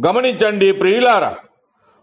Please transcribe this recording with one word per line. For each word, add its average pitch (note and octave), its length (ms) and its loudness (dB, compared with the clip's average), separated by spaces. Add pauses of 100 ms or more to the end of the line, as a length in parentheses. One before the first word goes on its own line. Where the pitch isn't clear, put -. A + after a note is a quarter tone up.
గమనించండి G#3 680 0
ప్రియులారా, G3 640 0 (680)